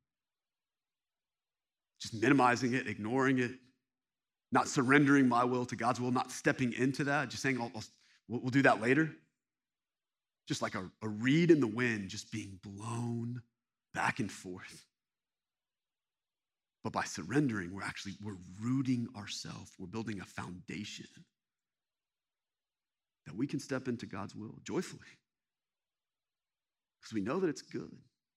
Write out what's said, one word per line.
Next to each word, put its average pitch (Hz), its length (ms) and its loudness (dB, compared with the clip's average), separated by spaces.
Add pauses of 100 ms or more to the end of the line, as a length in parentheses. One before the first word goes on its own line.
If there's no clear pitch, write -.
(2000)
Just - 100 -10
minimizing 123 640 4
it, 120 120 -2
ignoring 127 520 0
it, 123 140 0 (1000)
not 127 160 2
surrendering 139 580 6
my 120 180 4
will 123 200 0
to 123 100 -6
God's 117 280 0
will, 123 100 0
not 123 180 0
stepping 131 440 0
into 135 300 0
that, 143 260 0
just 110 120 -8
saying, 131 160 0
"I'll, 117 160 -6
I'll, 110 100 -8 (440)
we'll, 113 140 -4
we'll 127 80 -2
do 139 100 6
that 117 220 8
later." 147 280 4 (1400)
Just - 160 -4
like 110 140 -4
a, 92 120 -4 (140)
a 110 60 -6
reed 131 420 4
in 160 80 10
the 127 80 4
wind, 107 420 0
just 104 220 -10
being 101 320 -8
blown 117 800 -6 (520)
back 110 260 0
and 98 100 -2
forth. - 540 -14 (2000)
But 117 80 -4
by 92 100 0
surrendering, 101 720 -2
we're 98 80 -10
actually, - 300 -8 (100)
we're 101 140 -8 (240)
rooting 123 560 0
ourselves. 95 600 -10
We're 92 120 -12
building 107 320 -6
a 90 40 -10
foundation 90 840 -10 (2250)
that 147 100 -16
we 123 140 -2
can 147 100 -4
step 127 300 -4
into 113 180 -4
God's 98 300 -10
will 107 260 -12
joyfully. - 460 -6 (1900)
'Cause - 100 -14
we 107 100 -2
know 139 180 -2
that 185 80 2
it's 143 140 -4
good. - 340 -12 (400)